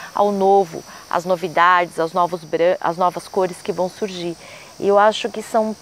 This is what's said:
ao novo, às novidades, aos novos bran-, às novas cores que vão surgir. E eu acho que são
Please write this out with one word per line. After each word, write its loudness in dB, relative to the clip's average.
ao 2
novo, 2
às -2
novidades, 2
aos -2
novos -2
bran-, 0
às -4
novas -2
cores -2
que -6
vão -4
surgir. -8
E -2
eu 4
acho 2
que -10
são -2